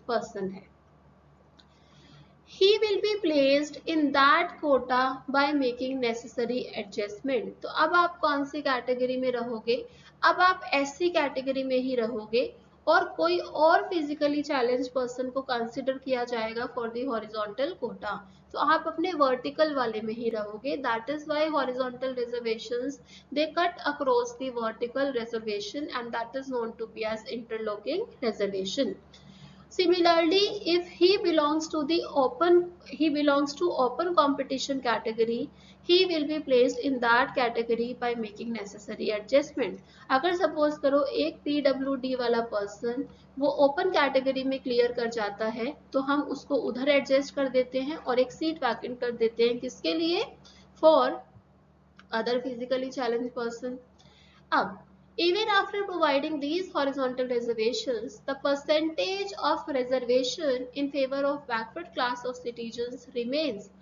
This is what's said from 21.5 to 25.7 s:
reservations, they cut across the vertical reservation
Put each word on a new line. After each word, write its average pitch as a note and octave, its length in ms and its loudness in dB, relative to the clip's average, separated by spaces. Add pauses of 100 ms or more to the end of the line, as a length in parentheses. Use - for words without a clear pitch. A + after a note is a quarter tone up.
reservations, A#3+ 800 -4 (420)
they D4 120 2 (120)
cut F4 140 0 (200)
across B3+ 340 2 (160)
the C4 200 -6
vertical A#3+ 540 -2
reservation A3+ 720 -6 (120)